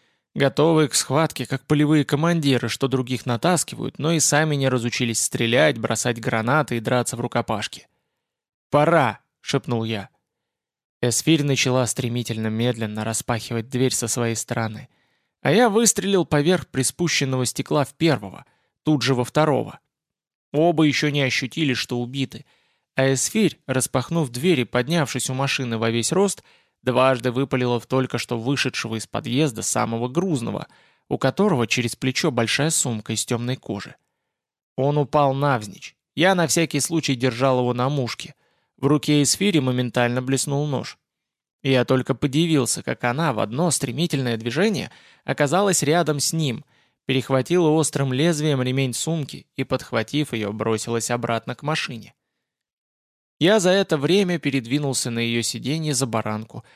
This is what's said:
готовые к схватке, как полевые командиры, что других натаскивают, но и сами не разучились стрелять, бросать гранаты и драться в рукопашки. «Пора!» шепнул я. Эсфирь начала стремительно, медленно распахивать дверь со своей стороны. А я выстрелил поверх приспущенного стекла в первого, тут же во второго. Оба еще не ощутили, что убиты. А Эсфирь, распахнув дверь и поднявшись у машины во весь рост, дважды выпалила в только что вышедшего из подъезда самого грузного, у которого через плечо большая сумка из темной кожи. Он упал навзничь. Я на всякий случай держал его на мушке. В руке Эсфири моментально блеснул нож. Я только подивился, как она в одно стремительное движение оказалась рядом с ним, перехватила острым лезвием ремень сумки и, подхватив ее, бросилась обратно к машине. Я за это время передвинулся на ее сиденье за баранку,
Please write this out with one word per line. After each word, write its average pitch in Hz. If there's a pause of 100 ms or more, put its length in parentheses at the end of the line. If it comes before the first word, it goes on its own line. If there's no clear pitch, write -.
(360)
готовые 151
к -
схватке, 135
как -
полевые 151
командиры, 143
что -
других 123
натаскивают, 120
но 151
и 165
сами 151
не 135
разучились 120
стрелять, 127
бросать 113
гранаты 120
и -
драться 120
в 120
рукопашки. 117 (840)
«Пора!» 147 (280)
шепнул 120
я. 107 (920)
Эсфирь 147
начала 131
стремительно, 117
медленно 110
распахивать 117
дверь 123
со 117
своей 117
стороны. 113 (520)
А 131
я 226
выстрелил 196
поверх 156
приспущенного 131
стекла 143
в -
первого, 139 (380)
тут 151
же 131
во 120
второго. 135 (720)
Оба 160
еще 147
не 143
ощутили, 135
что 120
убиты. 123 (500)
А 135
Эсфирь, -
распахнув 131
дверь 131
и 113
поднявшись 131
у 131
машины 127
во 113
весь 117
рост, 190 (380)
дважды 127
выпалила 123
в -
только 131
что 120
вышедшего 120
из 110
подъезда 117
самого 113
грузного, 127 (400)
у -
которого 175
через -
плечо 131
большая 120
сумка 113
из 107
темной 120
кожи. - (800)
Он 143
упал 143
навзничь. 139 (200)
Я 185
на 170
всякий 156
случай 147
держал 127
его 123
на 123
мушке. 139 (440)
В -
руке 147
Эсфири 180
моментально 123
блеснул 139
нож. 123 (640)
Я 131
только 131
подивился, 147
как -
она 131
в 107
одно 127
стремительное 131
движение 127 (340)
оказалась 160
рядом 147
с -
ним, 151 (420)
перехватила 135
острым 139
лезвием 147
ремень 127
сумки 156
и, 135
подхватив 131
ее, 107
бросилась 113
обратно 120
к -
машине. 135 (1300)
Я 202
за 180
это 190
время 175
передвинулся 135
на 117
ее 117
сиденье 147
за 131
баранку, 110 (120)